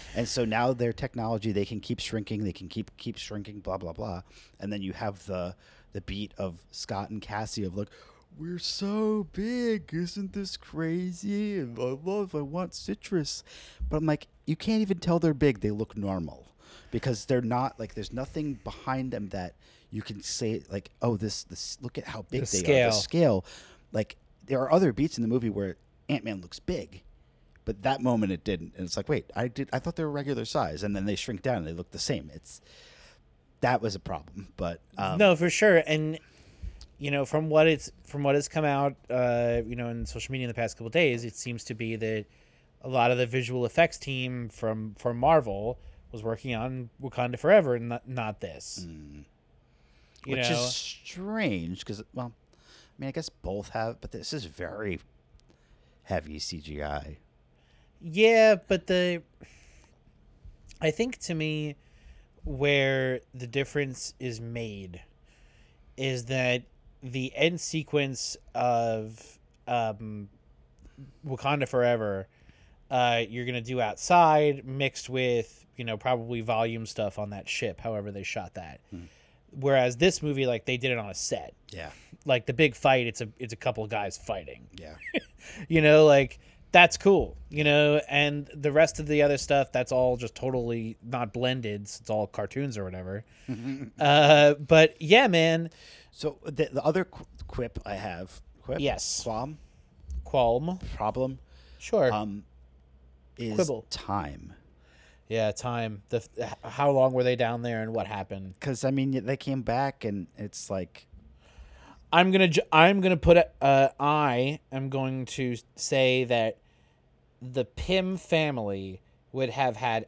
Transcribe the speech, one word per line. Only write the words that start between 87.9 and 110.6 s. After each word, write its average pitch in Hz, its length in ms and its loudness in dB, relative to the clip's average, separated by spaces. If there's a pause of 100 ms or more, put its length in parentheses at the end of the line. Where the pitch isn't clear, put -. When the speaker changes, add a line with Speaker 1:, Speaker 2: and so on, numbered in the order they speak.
Speaker 2:
and 143 420 0
the 147 200 -2
rest 156 280 4
of 156 60 -6
the 147 160 2
other 143 160 4
stuff, 139 340 2
that's 127 200 0
all 127 260 4
just 120 160 -8
totally 117 680 -4
not 120 300 -4
blended. 117 540 -2
So - 140 -14
it's - 80 -16
all 107 160 0
cartoons 113 540 -6
or 98 40 -6
whatever. 92 400 -8 (240)
Speaker 1:
<laughs> 127 80 -6 (440)
Speaker 2:
Uh, 147 560 8
but 156 440 6
yeah, 214 280 8
man. 165 420 4 (400)
Speaker 1:
So - 360 -6
the, 147 280 -2
the 131 100 -2
other 160 220 4
qu-, - 220 -18 (200)
quip - 380 -6
I 101 80 -6
have, 95 480 -8 (220)
quip? 139 160 -4
Speaker 2:
Yes. - 440 -2
Speaker 1:
Qualm? 123 360 -6 (640)
Speaker 2:
Qualm. 139 540 2 (160)
Speaker 1:
Problem? 127 420 -2 (400)
Speaker 2:
Sure. 147 340 2
Speaker 1:
Um, 104 320 -4 (920)
is 113 160 -6
Speaker 2:
Quibble. 135 380 -2
Speaker 1:
time. 82 600 -6 (760)
Speaker 2:
Yeah, 110 220 2
time. 113 580 -4
The, 117 180 -2 (120)
h-, 113 140 -6 (100)
how 143 260 2
long 131 240 6
were 127 100 2
they 123 120 4
down 117 260 0
there 113 220 -4
and 110 100 -6
what 98 140 -2
happened? 98 520 -8
Speaker 1:
'Cause, 135 240 -4
I 131 60 2
mean, 135 360 0
they 131 120 0
came 135 240 -4
back 131 420 -2
and 101 220 -4 (140)
it's - 320 -10